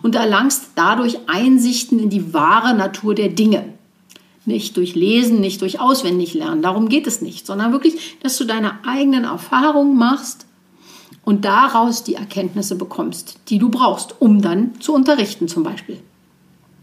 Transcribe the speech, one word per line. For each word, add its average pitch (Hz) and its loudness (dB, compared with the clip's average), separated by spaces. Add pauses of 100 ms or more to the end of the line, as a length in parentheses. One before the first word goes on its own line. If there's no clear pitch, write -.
und 233 2
erlangst 226 0
dadurch 226 2 (100)
Einsichten 240 2
in 214 0
die 180 -4
wahre 220 2
Natur 202 -2
der 208 0
Dinge. 214 2 (840)
Nicht - -4
durch 180 -2
Lesen, 226 2
nicht 190 -4
durch 185 -6
Auswendiglernen, 170 -2
darum 208 0
geht 285 0
es - -6
nicht, - -12
sondern 208 -2
wirklich, 320 -2
dass 262 -4
du 254 -4
deine 220 -4
eigenen 262 0
Erfahrungen 285 0
machst 247 0 (760)
und 202 0
daraus 233 2
die - -6
Erkenntnisse 196 -6
bekommst, - -10 (100)
die 208 0
du 233 2
brauchst, - -2
um 208 6
dann 196 -2
zu 311 -2
unterrichten 262 2
zum 170 -4
Beispiel. - -8 (840)